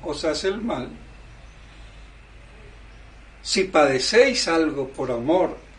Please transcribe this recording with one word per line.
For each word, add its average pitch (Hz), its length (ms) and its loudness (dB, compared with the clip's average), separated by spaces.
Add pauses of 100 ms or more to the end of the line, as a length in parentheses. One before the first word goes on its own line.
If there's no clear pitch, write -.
os 160 220 -6
hace 160 240 -2
el 214 120 -4
mal, 143 280 -6 (2500)
si - 240 -2
padecéis 160 840 4
algo 147 400 0
por 131 220 -6
amor 131 460 0 (220)